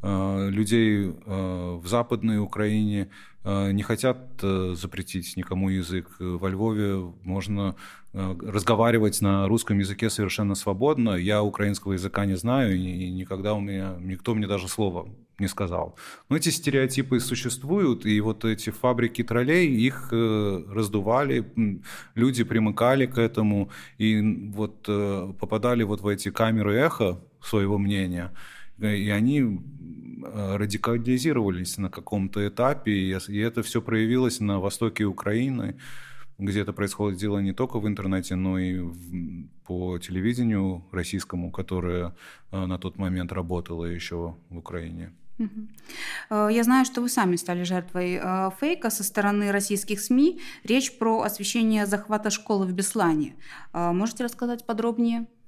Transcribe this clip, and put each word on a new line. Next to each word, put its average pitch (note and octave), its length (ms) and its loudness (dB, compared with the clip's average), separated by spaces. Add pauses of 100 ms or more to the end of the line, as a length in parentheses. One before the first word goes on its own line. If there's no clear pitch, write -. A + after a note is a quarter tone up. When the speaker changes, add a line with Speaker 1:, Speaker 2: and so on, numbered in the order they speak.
Speaker 1:
э, G2 460 0
людей, G#2 560 4 (200)
э, F#2 580 -4
в F2 40 -10
Западной A2+ 520 0
Украине, G#2 720 0 (340)
э, G2 280 0
не G2+ 120 0
хотят, B2 340 0 (260)
э, F#2 320 0
запретить F2+ 640 -8
никому F#2+ 320 -2
язык. F#2 380 -2 (120)
Во F2+ 300 -2
Львове G2+ 480 0 (260)
можно, G2 520 -2 (380)
э, F#2+ 280 -4
разговаривать G#2+ 800 4
на G2 260 4
русском G#2+ 320 2
языке G2+ 300 0
совершенно G2+ 460 0
свободно. A2+ 600 2
Я G2+ 280 2
украинского G2+ 500 0
языка F#2+ 320 -2
не F#2+ 120 2
знаю, A#2 380 2
и, F2+ 60 0 (260)
и F2+ 40 -4
никогда F#2+ 420 -4
у G#2 80 -2
меня, F#2+ 380 -4
никто F#2 360 -4
мне G#2+ 120 0
даже F#2+ 200 -2
слова F#2 400 -2 (320)
не G2 80 2
сказал. F2 480 -2 (340)
Но C4+ 60 4
эти C#4+ 140 2
стереотипы C3 720 2
существуют, C3+ 840 0
и G#2 160 6
вот G#2+ 240 -2
эти A2 260 0
фабрики A#2+ 520 2
троллей, D3 440 4 (200)
их, - 240 -2
э, G#2+ 580 2
раздували, A2 760 2 (100)
м, G2+ 260 0 (340)
люди A#2+ 280 4
примыкали A2+ 640 4
к B2+ 120 -4
этому, G#2 520 2 (300)
и, A2 200 4
м, G#2 320 0
вот, G2+ 380 -6
э, G2 500 0
попадали A2+ 440 2
вот G2+ 180 0
в G2+ 60 0
эти G2+ 220 0
камеры A2 460 4
эхо A#2 440 2 (220)
своего G2+ 360 2
мнения, F#2+ 540 0 (500)
э, G#2 160 2
и G#2 120 0
они, A#2 300 4 (840)
э, G2+ 320 -2
радикализировались A2+ 1200 2
на F#2+ 120 -2
каком-то G2+ 560 -2
этапе, B2 460 0
и F#2+ 240 2
ес-, F#2+ 140 -6
и G2+ 80 -4
это A2+ 240 0
всё A2 200 -2
проявилось A2+ 600 2
на G2+ 180 0
востоке G#2 460 0
Украины, G#2+ 720 -2 (600)
где G2 240 0
это F#2+ 120 -2
происходило G2+ 680 0
не G2 120 0
только B2+ 260 -2
в G#2 80 -2
интернете, F#2+ 480 -2
но F#2 240 0
и F#2 200 -2
в, F2 340 -8
м, E2+ 360 -8 (180)
по F2+ 320 -4
телевидению F#2+ 920 0
российскому, F2+ 600 -4
которое, F2+ 600 -2 (380)
э, F#2+ 140 -4
на F#2 120 -4
тот F2+ 200 -8
момент F2+ 340 -2
работало F2 540 -4
ещё E2+ 500 -6 (140)
в E2+ 80 -12
Украине. E2+ 540 -10 (260)
Speaker 2:
Мгм. G#3+ 320 -8 (600)
Э, G#3+ 200 2
я A#3 120 4
знаю, B3+ 220 6
что B3+ 160 -2
вы B3 80 0
сами F#3 280 2
стали F3 260 -2
жертвой, F3+ 580 -2
э, F#3+ 380 -2
фейка D#4 300 0
со G#3+ 140 -4
стороны G3+ 480 2
российских G3+ 500 0
сми. C#4+ 380 4 (260)
Речь C4 340 2
про A3+ 220 2
освещение G#3 640 2
захвата G#3 440 0
школы G3 360 0
в F3+ 80 -2
Беслане. F3 600 2 (380)
Э, F3 200 0
можете A3+ 300 0
рассказать A#3+ 420 -4
подробнее A#3 600 0 (200)